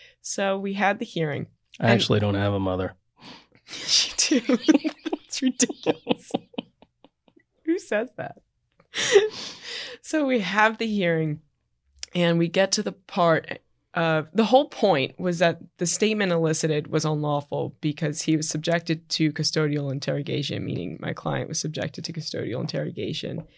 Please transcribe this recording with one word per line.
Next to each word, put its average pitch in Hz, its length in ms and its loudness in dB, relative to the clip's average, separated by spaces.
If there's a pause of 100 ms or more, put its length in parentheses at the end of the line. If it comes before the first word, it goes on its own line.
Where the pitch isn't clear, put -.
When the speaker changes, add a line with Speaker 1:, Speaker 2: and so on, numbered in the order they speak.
(220)
Speaker 1:
So 196 360 -2
we 196 140 -4
had 202 260 2
the 240 60 -4
hearing. 156 420 -4 (320)
Speaker 2:
I - 60 -4
Speaker 1:
And 117 80 6
Speaker 2:
actually 110 260 4
don't 101 160 2
have 101 200 2
a 98 60 0
mother. 92 380 -2
Speaker 1:
<laughs> - 60 -20 (1300)
You 269 100 4
do. 240 220 2
<laughs> - 40 -2 (600)
It's - 160 -8
ridiculous. - 880 -2 (1300)
Who 339 140 0
says 233 380 -2
that? - 240 -10 (520)
<laughs> 427 380 4 (720)
So 311 240 0
we 254 140 2
have 214 380 2
the 226 80 -2
hearing, 165 540 0 (720)
and 170 240 4
we 170 100 4
get 190 240 2
to 208 100 -2
the 196 100 -4
part, - 640 0 (360)
uh, 160 300 0 (100)
the 220 100 4
whole 262 240 4
point 165 500 2
was 175 200 -2
that 170 220 2 (180)
the 180 80 -2
statement 208 440 2
elicited 156 580 2
was 156 180 0
unlawful 147 760 -2
because 151 420 -2
he 156 140 2
was 156 100 0
subjected 165 640 -2
to 156 220 2
custodial 147 580 0
interrogation, 139 760 -4
meaning - 340 -6
my - 140 -4
client 139 340 -4
was 156 100 -4
subjected - 460 -6
to - 80 -10
custodial 151 480 -6
interrogation, 156 840 -6 (140)